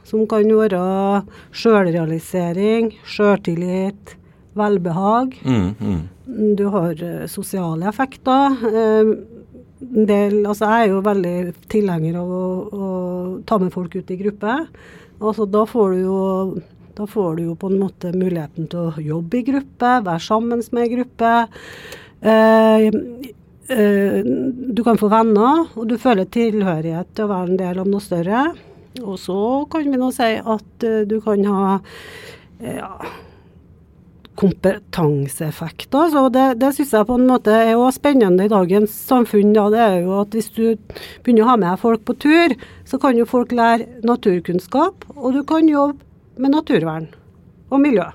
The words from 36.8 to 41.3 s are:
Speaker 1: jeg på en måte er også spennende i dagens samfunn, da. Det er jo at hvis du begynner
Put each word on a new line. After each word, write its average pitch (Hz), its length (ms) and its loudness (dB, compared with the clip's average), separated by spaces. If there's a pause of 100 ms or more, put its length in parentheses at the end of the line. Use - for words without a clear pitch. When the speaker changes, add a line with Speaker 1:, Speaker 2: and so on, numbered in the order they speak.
Speaker 1:
jeg 214 120 4
på 247 120 -2
en 254 100 4
måte 247 260 4
er 226 220 4
også 247 240 2
spennende 208 460 4
i 214 60 2
dagens 202 440 2
samfunn, 214 580 2
da. 208 160 4
Det 220 120 2
er 196 200 4
jo 185 160 -2
at 202 160 -4
hvis 220 160 -4
du 226 140 -4 (560)
begynner 226 260 4